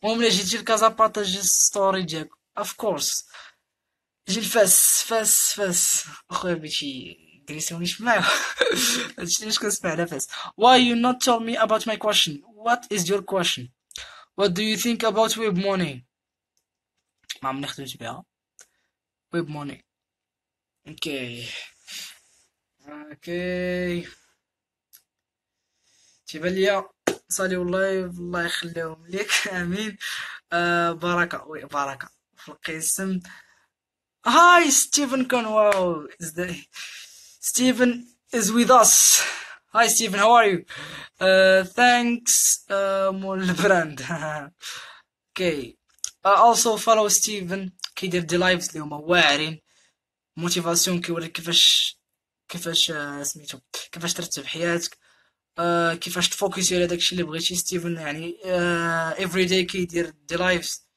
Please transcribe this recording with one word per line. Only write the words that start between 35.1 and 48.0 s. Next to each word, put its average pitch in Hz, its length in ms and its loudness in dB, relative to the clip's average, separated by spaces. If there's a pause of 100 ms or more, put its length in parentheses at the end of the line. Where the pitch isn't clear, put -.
كون، 240 160 0
واو. 196 640 2
Is - 180 -14
the-، 170 380 -8 (760)
Steven 247 640 2 (320)
is 214 140 0
with 226 200 4
us. - 500 8 (560)
Hi 226 120 6
Steven, 214 300 0
how 208 200 6
are 226 140 8
you? 175 120 -4 (560)
Uh, 190 440 6
thanks, 240 1080 2
uh, 196 400 0
مول 190 320 -4
البراند. 170 600 2
<laughs> 127 60 -12 (1200)
اوكي. 151 500 -4 (480)
Uh, 196 120 6
also 226 380 6
follow 214 320 4
Steven. 196 640 -2 (260)
كيدير 180 260 -2